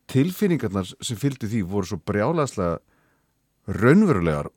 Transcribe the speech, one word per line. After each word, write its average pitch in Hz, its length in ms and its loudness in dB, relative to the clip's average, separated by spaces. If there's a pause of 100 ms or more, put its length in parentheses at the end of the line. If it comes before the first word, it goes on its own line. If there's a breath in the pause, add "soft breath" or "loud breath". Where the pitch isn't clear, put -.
tilfinningarnar 131 800 0 (160)
sem 117 140 -6
fylgdu 135 320 -4
því 110 180 -2
voru 95 200 -2
svo 98 140 -8
brjálæðislega 107 800 -2 (880)
raunverulegar 95 880 4